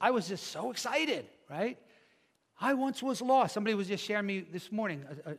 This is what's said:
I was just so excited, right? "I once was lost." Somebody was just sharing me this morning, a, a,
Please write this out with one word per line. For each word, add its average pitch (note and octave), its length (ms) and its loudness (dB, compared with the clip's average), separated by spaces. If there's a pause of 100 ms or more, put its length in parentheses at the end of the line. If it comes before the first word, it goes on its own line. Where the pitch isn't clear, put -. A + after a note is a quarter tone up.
I A3 100 6
was A3 160 0
just F#3 220 -6
so B3 240 -4
excited, B3+ 540 0 (220)
right? F#3+ 300 -4 (840)
"I C4+ 140 4
once C4 280 -2
was B3+ 200 -2
lost." B3+ 320 6
Somebody G#3+ 200 2
was G3 120 0
just G3 180 -2
sharing G#3 220 0
me G3 140 -2
this E3+ 320 -10
morning, F#3 320 -2 (220)
a, D#3 40 -8
a, D3 80 -8